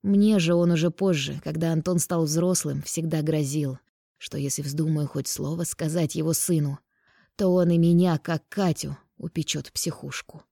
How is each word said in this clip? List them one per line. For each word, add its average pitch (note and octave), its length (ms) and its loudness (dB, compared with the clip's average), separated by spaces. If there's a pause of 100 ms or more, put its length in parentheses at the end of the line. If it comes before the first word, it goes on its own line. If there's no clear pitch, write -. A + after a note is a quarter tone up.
Мне G3+ 380 4
же E3+ 140 2
он E3+ 180 4
уже E3 180 4
позже, D3 540 -2
когда D#3+ 300 -2
Антон F3 260 0
стал E3 240 0
взрослым, D#3 600 0
всегда D#3+ 380 -4
грозил, D3 580 -2 (380)
что - 200 -12
если C#3 240 -4
вздумаю D3+ 460 -2
хоть C#3 200 -6
слово D#3+ 380 -6
сказать D#3+ 500 -2
его D#3+ 160 -2
сыну, D3 480 0 (560)
то F#3 180 2
он F3+ 160 4
и E3+ 80 4
меня, E3+ 400 6
как D#3+ 300 -4
Катю, D#3 500 -2 (200)
упечет - 500 -6
в - 60 -20
психушку. - 800 -10